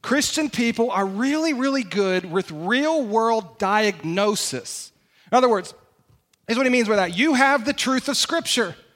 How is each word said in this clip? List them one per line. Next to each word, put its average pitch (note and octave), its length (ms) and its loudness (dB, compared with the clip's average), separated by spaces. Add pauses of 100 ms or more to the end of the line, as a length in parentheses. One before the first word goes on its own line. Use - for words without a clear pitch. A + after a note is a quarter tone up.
"Christian D4 480 0
people A#3 400 0
are G3 160 0
really, C#4 480 -2
really C4+ 280 -2
good F#3 480 -2
with F3+ 200 -2
real-world A3+ 1080 0
diagnosis." G3 1300 -2 (400)
In B3 60 6
other B3+ 100 6
words, G3+ 240 0 (760)
here's A3+ 120 0
what C4 80 2
he B3+ 40 4
means B3 160 4
by G#3+ 100 2
that. F3 200 0
You D4 160 2
have C4+ 320 4
the C#4 80 -2
truth C4 380 -2
of - 80 -2
Scripture. A#3 580 -2 (200)